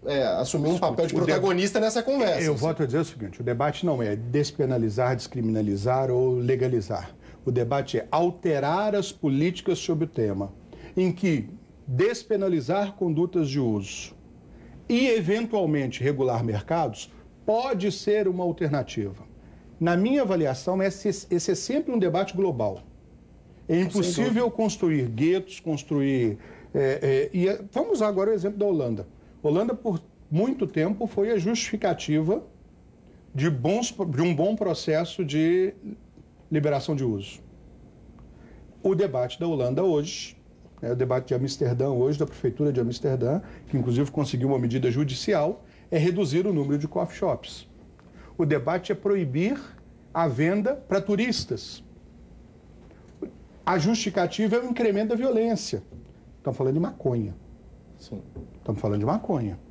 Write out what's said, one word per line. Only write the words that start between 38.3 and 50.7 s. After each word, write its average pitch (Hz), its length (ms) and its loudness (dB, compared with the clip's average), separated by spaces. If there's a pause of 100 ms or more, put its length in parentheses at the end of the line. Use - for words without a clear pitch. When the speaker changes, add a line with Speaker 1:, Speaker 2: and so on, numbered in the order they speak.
Speaker 2:
O 190 100 4
debate 131 460 0
da 170 80 -2
Holanda 135 360 0
hoje, 160 520 0 (460)
né, 120 100 -2
o 123 40 2
debate 127 320 0
de 135 80 0
Amsterdã 127 540 0
hoje, 135 280 2
da 151 80 0
Prefeitura 139 480 -2
de 123 80 0
Amsterdã, 127 580 0 (280)
que 143 100 -2
inclusive 123 340 2
conseguiu 135 380 0
uma 135 100 2
medida 123 320 0
judicial, 151 720 0 (280)
é 175 60 2
reduzir 175 500 2
o 202 60 2
número 143 240 0
de 151 100 -4
coffee 175 300 -4
shops. - 520 -4 (680)
O 170 80 2
debate 151 460 0
é 196 40 2
proibir 196 640 0 (540)
a 170 140 2
venda 185 480 0